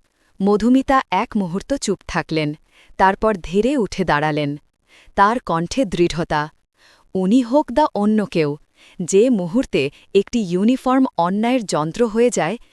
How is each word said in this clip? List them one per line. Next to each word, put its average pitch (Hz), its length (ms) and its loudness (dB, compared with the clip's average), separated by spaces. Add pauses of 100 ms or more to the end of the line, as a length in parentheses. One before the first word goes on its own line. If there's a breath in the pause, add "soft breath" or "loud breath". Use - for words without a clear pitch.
(420)
মধুমিতা 233 560 2 (140)
এক 202 260 -2
মুহূর্ত 190 360 -4
চুপ 208 340 -4
থাকলেন, 156 420 -4 (480 soft breath)
তারপর 202 380 2
ধীরে 208 420 -2
উঠে 190 260 -4
দাঁড়ালেন। 147 540 -2 (580 soft breath)
তার 208 240 2
কণ্ঠে 170 460 -2
দৃঢ়তা। 165 640 -2 (680 soft breath)
উনি 190 260 2
হোক 262 300 0
বা 302 140 2 (100)
অন্য 208 300 0
কেউ, 151 320 -2 (420 soft breath)
যে 190 300 2
মুহূর্তে 180 600 -2 (260 soft breath)
একটি 202 240 0
ইউনিফর্ম 240 680 0 (120)
অন্যায়ের 214 480 -2
যন্ত্র 160 420 -2
হয়ে 233 220 2
যায়, 185 280 -2 (160 soft breath)